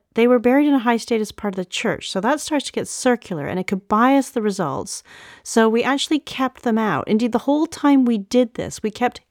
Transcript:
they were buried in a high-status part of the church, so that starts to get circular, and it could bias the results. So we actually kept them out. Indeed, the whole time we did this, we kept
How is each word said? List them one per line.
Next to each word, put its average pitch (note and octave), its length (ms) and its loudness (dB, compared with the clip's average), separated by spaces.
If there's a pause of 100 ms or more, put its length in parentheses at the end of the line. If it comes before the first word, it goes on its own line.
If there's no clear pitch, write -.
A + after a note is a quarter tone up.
(160)
they A#3 120 4
were B3 120 6
buried C4 280 4
in C#4+ 60 4
a C4+ 60 4
high-status A3+ 520 -2
part G3+ 220 -6
of - 20 -14
the F#3 80 -4
church, - 460 -6
so F#3+ 120 -6
that C4 180 0
starts - 260 -2
to - 60 -12
get - 160 -6
circular, G#3 580 -2
and F3+ 140 -4
it F#3 80 -6
could F#3+ 200 -4
bias B3+ 440 2
the A#3 100 -4
results. F#3 600 -4 (400)
So A3+ 260 4
we A#3 140 2
actually C#4 340 0
kept - 460 -6
them A3+ 160 0
out. F#3+ 280 -2
Indeed, A3+ 260 0
the A#3+ 60 0
whole D4+ 280 0
time C#4+ 360 2
we A#3+ 140 2
did A#3+ 380 0
this, - 260 -8
we A3 80 -4
kept - 420 -4